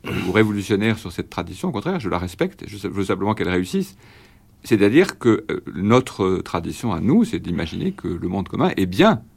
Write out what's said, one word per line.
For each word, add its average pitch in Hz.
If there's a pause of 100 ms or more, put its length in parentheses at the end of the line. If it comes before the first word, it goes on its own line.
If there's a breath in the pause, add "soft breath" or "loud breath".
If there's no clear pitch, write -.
euh, - (160)
ou 92
révolutionnaire 104
sur 90
cette -
tradition. 87
Au -
contraire, 160
je 107
la 85
respecte. 92
Je 104
veux 95
simplement 98
qu'elle 90
réussisse. 92 (680 soft breath)
C'est-à-dire 117
que, 110
euh, - (140)
notre 98
tradition 87
à 82
nous, 143
c'est 90
d'imaginer 85
que -
le 87
monde 92
commun 139
est 95
bien 147 (160)